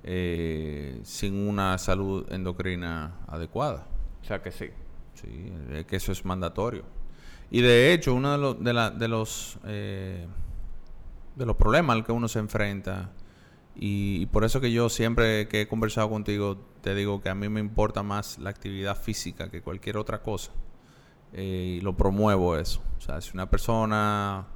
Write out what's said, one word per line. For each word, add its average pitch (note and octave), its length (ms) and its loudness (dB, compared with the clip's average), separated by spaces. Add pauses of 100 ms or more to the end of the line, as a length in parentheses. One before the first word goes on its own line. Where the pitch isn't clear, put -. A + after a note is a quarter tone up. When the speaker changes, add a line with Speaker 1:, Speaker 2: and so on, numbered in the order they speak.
Speaker 1:
eh, D#2+ 1000 -4
sin G2 440 -2
una G2 300 2
salud G2 540 0
endocrina F2 960 -4
adecuada. E2 600 -4 (340)
Speaker 2:
O - 40 -14
sea G2+ 160 -4
que F#2 100 -8
sí. - 180 -10 (440)
Speaker 1:
Sí, D#2+ 380 -12 (200)
es D#2 140 -6
que F#2+ 120 -2
eso F#2 140 0
es - 120 -4
mandatorio. F#2 600 -2 (680)
Y A#2+ 100 6
de B2 320 10
hecho, D3+ 220 4
uno C3+ 160 2
de C#3+ 60 2
los, C3+ 260 0
de A#2+ 100 2
la, A#2 160 2
de A2+ 200 -2
los, A2 560 -4
eh, F#2+ 600 -8 (1080)
de B2+ 100 -4
los G#2+ 120 2
problemas C3 380 8
al A2 100 2
que A#2 80 0
uno A#2 140 0
se A2 120 0
enfrenta, G2 720 -2 (640)
y, G2+ 460 0
y F#2 60 0
por G#2 180 4
eso A#2+ 160 4
que B2 100 2
yo A#2 180 4
siempre A2+ 600 2
que G#2+ 120 0
he G#2 60 -2
conversado A2 420 0
contigo, G#2 480 -2 (220)
te G2 160 -2
digo G2+ 260 0
que F#2+ 80 -2
a F#2+ 60 -2
mí G2+ 140 -2
me G#2+ 100 -2
importa G#2+ 440 0
más G#2 360 -6
la F#2 100 -6
actividad G2 480 -4
física - 540 -6
que - 100 -10
cualquier G#2 360 -6
otra G#2+ 260 -4
cosa, G#2 300 -6 (800)
eh, F#2 440 -4
y F2 40 -4
lo F#2+ 140 0
promuevo G2 600 6
eso. - 260 0 (160)
O - 40 -4
sea, D2 180 -4
si - 140 -10
una F#2 160 -4
persona G#2 1080 2